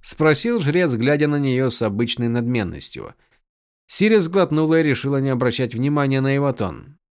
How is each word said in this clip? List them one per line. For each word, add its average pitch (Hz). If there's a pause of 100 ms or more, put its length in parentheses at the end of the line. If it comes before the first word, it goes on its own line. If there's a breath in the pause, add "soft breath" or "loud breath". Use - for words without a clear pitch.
спросил 156
жрец, 151
глядя 143
на 147
нее 131
с -
обычной 117
надменностью. 117 (720)
Сири 214
сглотнула 165
и -
решила 139
не 135
обращать 123
внимания 139
на 135
его 139
тон. 101 (160)